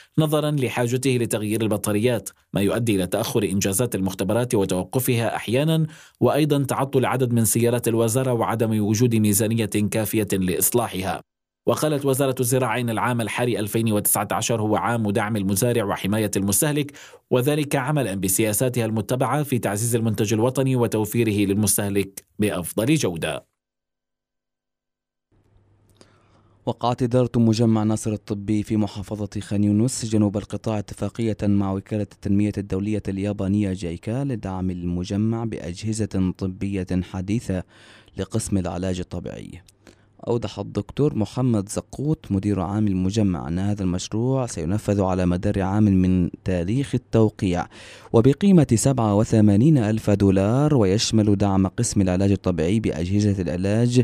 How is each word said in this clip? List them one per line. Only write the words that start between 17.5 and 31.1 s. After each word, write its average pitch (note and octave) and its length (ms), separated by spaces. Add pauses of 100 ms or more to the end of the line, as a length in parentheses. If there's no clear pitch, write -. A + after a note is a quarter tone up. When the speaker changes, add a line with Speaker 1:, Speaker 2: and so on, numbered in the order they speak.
Speaker 1:
عملًا C3 400
بسياساتها A2 720
المتبعة B2 580
في C3+ 160
تعزيز A2 360
المنتج A2 380
الوطني B2+ 420
وتوفيره G#2+ 720
للمستهلك G2 800 (140)
بأفضل G2+ 560
جودة. D#2+ 500 (3250)
Speaker 2:
وقعت A#2+ 380
إدارة B2 320
مجمع A2 480
ناصر G#2+ 300
الطبي G#2 500
في A2 140
محافظة G#2 520 (100)
خان G#2 240
يونس G#2 420
جنوب G#2+ 320
القطاع G#2 420
اتفاقية G#2 640